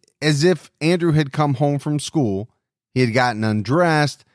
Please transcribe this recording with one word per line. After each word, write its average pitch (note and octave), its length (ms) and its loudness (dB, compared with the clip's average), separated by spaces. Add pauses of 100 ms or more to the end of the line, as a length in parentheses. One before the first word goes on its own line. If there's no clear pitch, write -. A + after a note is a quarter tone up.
(200)
as D3 240 2
if F3+ 260 0 (100)
Andrew E3+ 320 2
had D3 200 0
come D3 220 0
home C#3+ 240 0
from D3 200 -4
school. A2+ 520 -4 (420)
He C3 80 0
had A#2 140 2
gotten A#2+ 280 0
undressed, C#3+ 840 0 (100)